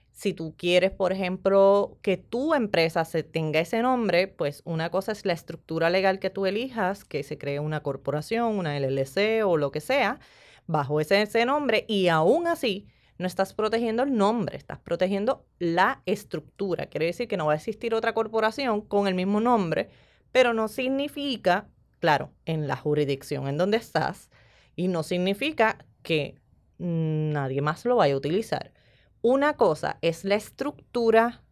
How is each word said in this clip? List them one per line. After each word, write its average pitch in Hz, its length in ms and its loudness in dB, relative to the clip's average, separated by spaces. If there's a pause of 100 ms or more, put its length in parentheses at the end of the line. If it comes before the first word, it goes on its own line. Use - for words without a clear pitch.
(120)
Si - 220 -4
tú 160 240 -10
quieres, 180 340 4
por 190 220 -2
ejemplo, 196 880 4
que 185 160 0
tu 294 380 -2
empresa 170 500 0
se 160 160 -4
tenga 156 380 -2
ese 190 240 -2
nombre, 208 440 2
pues 147 380 -6
una 165 240 -4
cosa 190 220 -4
es 208 120 -8
la 185 100 0
estructura 165 580 -2
legal 190 280 2
que 185 120 -2
tú 196 160 -2
elijas, 208 580 -4
que 139 180 -6
se 143 140 -10
cree 143 220 -4
una 151 240 -4
corporación, 151 720 -2
una 156 180 -2
L 139 120 -2
L 135 180 -2
C 214 380 0
o 185 120 4
lo 143 160 0
que 151 80 -6
sea, 262 400 0 (460)
bajo 151 340 0
ese, 190 220 2
ese 226 240 2
nombre, 262 420 0
y 196 200 2
aún 180 400 4
así 226 400 -2 (320)
no 180 80 -4
estás 190 260 -4
protegiendo 226 480 0
el 269 160 0
nombre, 208 400 0
estás - 220 -14
protegiendo 196 640 -2 (140)
la 175 480 2
estructura. - 800 -6
Quiere 156 180 -2
decir 170 220 -4
que 196 100 -2
no 160 80 -2
va 151 80 4
a 151 40 2
existir 226 360 -6
otra 226 200 0
corporación 220 680 0
con 202 260 0
el 190 60 0
mismo 190 260 0
nombre, 214 500 2 (420)
pero 247 220 4
no 220 160 0
significa, 269 1000 -2 (300)
claro, 151 340 0 (120)
en 156 220 -4
la 135 80 -2
jurisdicción 139 720 -2
en 139 100 -4
donde 202 200 0
estás, - 540 -4 (440)
y 180 120 -2
no 175 160 -2
significa 202 840 0 (160)
que 147 400 -4 (380)
nadie 156 800 -2
más 151 240 -4
lo 240 120 2
vaya 147 180 4
a - 20 -2
utilizar. 170 560 -4 (480)
Una 277 360 2
cosa 156 440 0
es 165 220 -2
la 196 120 0
estructura 226 1160 0